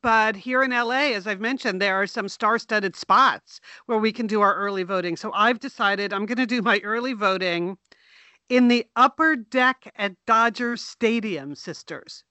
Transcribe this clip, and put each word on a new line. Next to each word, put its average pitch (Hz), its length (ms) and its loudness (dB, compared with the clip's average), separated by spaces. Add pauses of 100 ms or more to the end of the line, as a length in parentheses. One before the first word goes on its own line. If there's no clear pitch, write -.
But 220 340 2
here 254 280 -2
in 254 100 -2
L 240 180 0
A, 269 220 0
as 196 140 -6
I've 202 120 -4
mentioned, 226 400 -4
there 196 220 2
are 202 60 -2
some 202 200 -6
star-studded 214 680 -2
spots 202 680 2 (240)
where 226 140 0
we 220 120 0
can 226 140 -6
do 208 160 0
our 202 140 4
early 196 260 -4
voting. 180 340 -2
So 214 180 -10
I've 220 260 2
decided 202 520 -2
I'm 202 140 -4
gonna 240 220 -2
do 233 160 -2
my 208 200 4
early 240 300 -4
voting 185 640 -2 (720)
in 247 180 4
the 240 180 2 (100)
upper 302 400 2
deck 254 600 -2
at 202 180 -4 (120)
Dodger 233 500 2
Stadium, 208 800 -4
sisters. - 760 -16